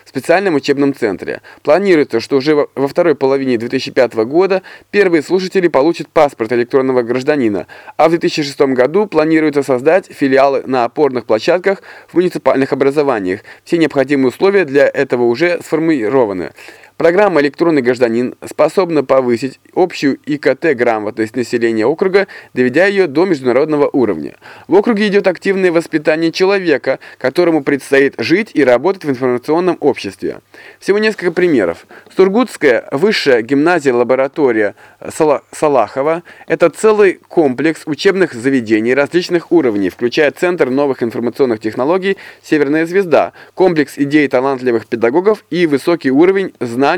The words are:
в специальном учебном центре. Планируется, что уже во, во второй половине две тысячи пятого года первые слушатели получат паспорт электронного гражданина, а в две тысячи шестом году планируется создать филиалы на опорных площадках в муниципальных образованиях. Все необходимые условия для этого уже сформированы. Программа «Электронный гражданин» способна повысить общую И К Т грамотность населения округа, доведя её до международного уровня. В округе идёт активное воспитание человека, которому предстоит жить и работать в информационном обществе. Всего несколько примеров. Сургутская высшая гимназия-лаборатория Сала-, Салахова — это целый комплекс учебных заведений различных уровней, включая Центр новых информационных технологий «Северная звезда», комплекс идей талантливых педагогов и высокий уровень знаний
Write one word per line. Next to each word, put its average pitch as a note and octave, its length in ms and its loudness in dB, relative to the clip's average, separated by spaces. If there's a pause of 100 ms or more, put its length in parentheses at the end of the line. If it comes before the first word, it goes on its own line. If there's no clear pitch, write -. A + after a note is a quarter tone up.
в - 40 -20
специальном E3+ 460 0
учебном C#3 400 0
центре. E2 460 -6 (200)
Планируется, F3 600 2
что C#3+ 160 -2
уже D3+ 180 0
во, C#3+ 200 0
во C3+ 120 -2
второй E3 280 0
половине C3+ 420 -2
две A#2 100 -6
тысячи B2+ 240 -6
пятого A#2 320 0
года F#3 380 0 (300)
первые F3+ 320 2
слушатели F#3 440 -2
получат D#3 400 0
паспорт C3 460 0
электронного B2+ 480 0
гражданина, A#2+ 640 -2 (300)
а D#3 100 4
в E3 40 4
две E3 80 0
тысячи E3 240 -2
шестом C#3 320 0
году D#3 320 2
планируется D#3 540 0
создать C#3+ 440 0
филиалы C3+ 600 0
на B2+ 200 0
опорных B2+ 400 -2
площадках F3+ 560 0 (260)
в - 60 -20
муниципальных D3+ 580 0
образованиях. C3+ 720 0 (240)
Все E3+ 120 -2
необходимые C#3 520 0
условия G3 340 0
для C3+ 260 2 (120)
этого B2+ 220 0
уже D#3+ 400 0
сформированы. A#2+ 880 -2 (460)
Программа F3 440 2
«Электронный D3 400 0
гражданин» A#2+ 540 0 (120)
способна D#3+ 560 0
повысить C3 560 0 (140)
общую E3 540 -2
И D3 100 -4
К C#3 160 0
Т D3+ 220 0
грамотность A2 600 -2
населения A2+ 480 -2
округа, F#3 440 0 (260)
доведя B2+ 320 2
её G3 220 0
до D#3 180 0
международного C#3+ 640 0
уровня. G2+ 440 -2 (320)
В D#3 80 2
округе G#3 320 2
идёт F#3+ 180 0
активное F#3 460 0
воспитание D#3+ 600 -2
человека, F3 680 -2 (180)
которому D#3 460 0
предстоит C#3 560 0
жить E3 340 0
и D3 100 2
работать D3 400 2
в D3+ 60 -8
информационном C3+ 720 -2
обществе. F#2+ 640 -4 (380)
Всего G3+ 200 0
несколько G#3 320 -2
примеров. C#3 560 0 (280)
Сургутская F#3+ 760 0
высшая C#3 500 0
гимназия-лаборатория C3 1300 0 (360)
Сала-, D3+ 300 0 (100)
Салахова — C#3+ 680 0 (260)
это E3 220 2
целый G#3 580 2
комплекс D3 600 0
учебных F3+ 460 0
заведений A#2 600 0
различных E3 580 -2
уровней, A2 380 2
включая C3+ 400 0
Центр D#3 400 -2
новых C3+ 320 -2
информационных A#2 600 -2
технологий F3 560 -2 (260)
«Северная D3+ 420 0
звезда», E3 480 0 (220)
комплекс E3+ 420 0
идей C#3+ 300 2
талантливых B2+ 580 -2
педагогов D3+ 640 0
и E3+ 160 0
высокий D3 460 0
уровень F3+ 480 2
знаний B2+ 380 -2